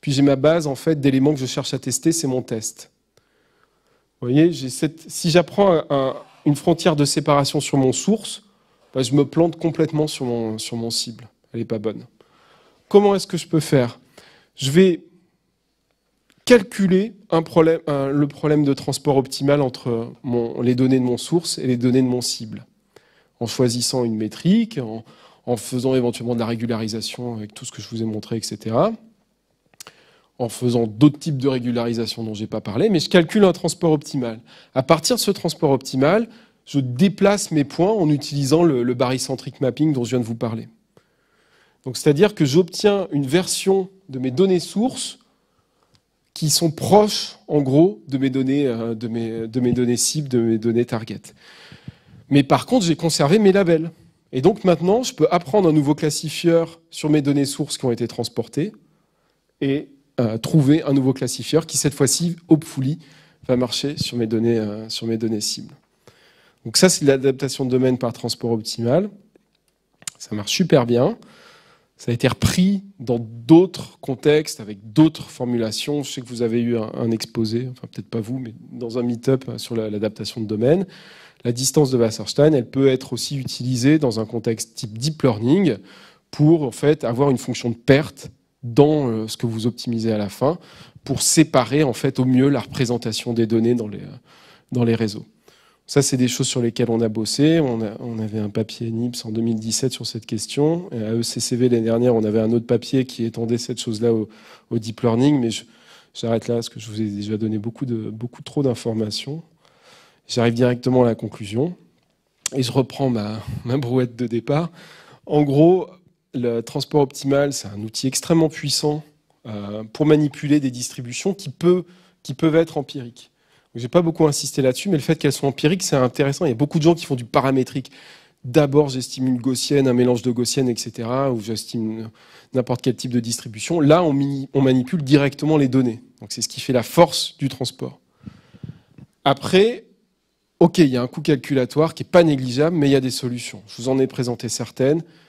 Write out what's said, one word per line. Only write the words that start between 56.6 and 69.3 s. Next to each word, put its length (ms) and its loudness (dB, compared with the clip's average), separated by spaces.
sur 220 -4
mes 100 4
données 240 2
sources 320 -6
qui 80 -6
ont 60 2
été 160 -2
transportées 640 -6
et, 280 -2
euh, 200 0
trouver 420 4
un 120 -2
nouveau 200 2
classifieur 540 -2
qui, 100 -6
cette 160 0
fois-ci, 420 0
hopefully, 500 0
va 100 2
marcher 400 -2
sur 200 -6
mes 80 0
données, 320 0
euh, 320 -6
sur 160 -10
mes 120 -2
données 220 -4
cibles. 360 -8
Donc 120 -4
ça, 120 6
c'est 160 0
l'adaptation 580 2
de 60 -2
domaine 300 2
par 120 -2
transport 400 -6
optimal. 580 -2